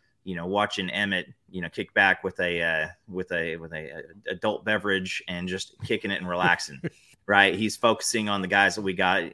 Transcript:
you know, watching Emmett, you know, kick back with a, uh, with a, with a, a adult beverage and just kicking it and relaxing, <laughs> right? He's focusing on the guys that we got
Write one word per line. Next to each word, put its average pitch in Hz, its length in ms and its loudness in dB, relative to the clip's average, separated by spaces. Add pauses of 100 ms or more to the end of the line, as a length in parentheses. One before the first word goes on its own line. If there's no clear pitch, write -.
(260)
you 92 100 -8
know, 85 100 -8
watching 101 440 -2
Emmett, 98 380 -2 (220)
you 92 120 -8
know, 85 80 -6
kick - 240 -8
back 98 320 4
with 92 160 -6
a, 87 200 0
uh, 80 260 0 (200)
with 90 240 -6
a, 82 240 -2
with 82 160 -12
a, 80 180 -10 (380)
a - 40 -6
adult 98 340 -4
beverage 98 640 -2
and 90 180 -6
just 92 280 -8 (100)
kicking 104 260 -2
it 98 80 -4
and 90 80 -8
relaxing, 87 540 0 (220)
<laughs> - 220 -20
right? 98 300 6
He's 104 220 -2
focusing 110 500 2
on 101 140 -2
the 92 80 -4
guys 98 260 4
that 107 60 -6
we 98 100 -2
got 92 320 2 (100)